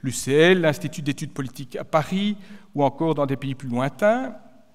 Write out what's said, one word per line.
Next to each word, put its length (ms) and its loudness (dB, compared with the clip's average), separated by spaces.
l'U 100 -4
C 180 -6
L, 300 6
l'Institut 420 -2
d'études 300 -6
politiques 420 -10
à 80 -8
Paris 540 0
ou 80 2
encore 320 0
dans 100 0
des 100 -2
pays 200 -6
plus 120 -12
lointains. 680 0